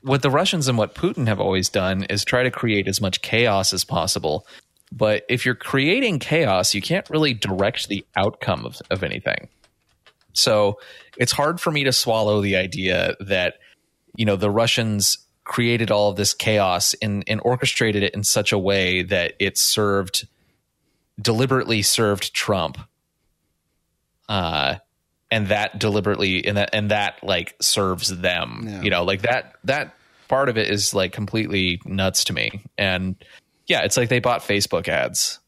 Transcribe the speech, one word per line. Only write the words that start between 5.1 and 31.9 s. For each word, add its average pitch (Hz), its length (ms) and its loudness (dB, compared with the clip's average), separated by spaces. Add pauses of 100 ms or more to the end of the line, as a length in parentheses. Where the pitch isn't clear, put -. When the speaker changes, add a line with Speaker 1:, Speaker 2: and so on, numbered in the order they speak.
Speaker 1:
if 120 160 0
you're 123 100 0
creating 170 640 0
chaos, 107 540 2
you 101 60 -2
can't 170 300 -2
really 151 240 2
direct 98 540 -2
the 101 160 -6 (120)
outcome 92 480 -2
of, - 160 -12 (100)
of 92 120 -2
anything. - 460 -6 (840)
So 104 460 2 (400)
it's 123 140 0
hard 160 280 0
for 175 100 -2
me 147 140 0
to 131 80 2
swallow 110 480 2
the 98 160 0
idea 90 640 0
that, 95 380 -2 (580)
you 113 80 0
know, 104 120 2
the 104 140 2
Russians 110 680 2 (260)
created 117 460 0
all 104 200 4
of 95 60 -6
this 101 160 0
chaos 95 680 0
and, 101 240 -2
and 107 180 -4
orchestrated 117 580 0
it 101 120 0
in 104 100 -4
such - 280 0
a 107 60 2
way 92 440 2
that 90 360 0
it 98 200 -2
served, 98 680 0 (960)
deliberately 120 640 2
served 101 500 2
Trump. 85 460 -2 (1500)
Uh, 82 480 0 (540)
and 107 180 0
that 104 300 0
deliberately, 101 680 0
and 101 100 0
that, 101 160 0
and 104 180 0
that, 104 320 -2
like, 90 380 -2
serves 92 480 0
them, 87 600 -2
Speaker 2:
Yeah. 98 140 -10
Speaker 1:
you 104 80 0
know, 87 140 2
like, 95 180 -2
that, 120 320 -2 (100)
that 143 300 -4 (340)
part 135 200 2
of 113 100 0
it 107 100 0
is, 101 260 0
like, 95 180 0
completely 98 720 -2
nuts 95 400 0